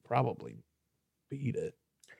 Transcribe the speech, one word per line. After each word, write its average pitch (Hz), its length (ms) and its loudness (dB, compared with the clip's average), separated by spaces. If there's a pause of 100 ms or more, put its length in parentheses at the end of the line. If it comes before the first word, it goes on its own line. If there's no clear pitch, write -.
probably 117 520 2 (720)
beat 131 260 -2
it. - 200 -2 (440)